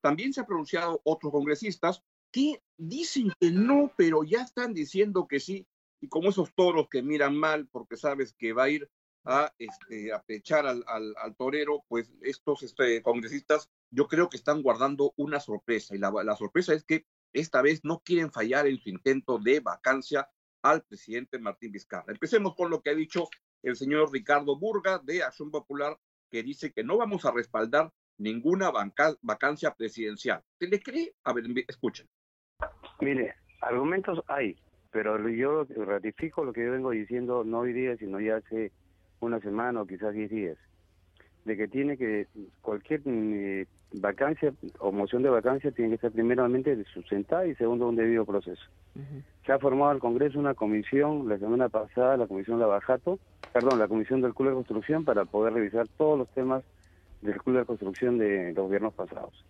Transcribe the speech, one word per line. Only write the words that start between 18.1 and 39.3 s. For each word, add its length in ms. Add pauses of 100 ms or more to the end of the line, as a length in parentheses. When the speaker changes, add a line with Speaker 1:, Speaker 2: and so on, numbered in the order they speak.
Speaker 1:
fallar 340
en 120
su 100
intento 500
de 220
vacancia 680 (320)
al 200
presidente 560
Martín 340
Vizcarra. 380
Empecemos 460
con 140
lo 100
que 80
ha 60
dicho 340 (340)
el 140
señor 340
Ricardo 480
Burga 460
de 180
Acción 280
Popular, 480 (320)
que 120
dice 300
que 100
no 140
vamos 300
a 40
respaldar 640 (240)
ninguna 540
banca-, 500
vacancia 540
presidencial. 680 (160)
¿Se 80
le 140
cree? 320 (120)
A 100
ver, 100 (240)
escuchen. 380 (920)
Speaker 2:
Mire, 340 (260)
argumentos 680
hay, 280 (340)
pero 280
lo, 100
yo 360
ratifico 800
lo 120
que 100
yo 80
vengo 180
diciendo, 540
no 160
hoy 140
día, 240
sino 200
ya 180
hace 360 (480)
una 200